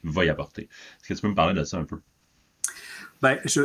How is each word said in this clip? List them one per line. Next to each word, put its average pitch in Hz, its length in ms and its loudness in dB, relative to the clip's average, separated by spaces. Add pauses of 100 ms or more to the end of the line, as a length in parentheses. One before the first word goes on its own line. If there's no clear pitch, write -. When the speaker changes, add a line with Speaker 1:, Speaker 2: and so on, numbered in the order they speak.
Speaker 1:
va 85 220 0
y 80 40 4
apporter. - 340 -6
Est-ce - 460 -16
que 101 40 -4
tu - 80 -8
peux 104 80 0
me 98 60 -2
parler 90 180 4
de 80 120 0
ça 95 120 -6
un 80 60 -2
peu ? 80 160 -10 (1200)
Speaker 2:
Ben, 135 240 4
je, 147 200 4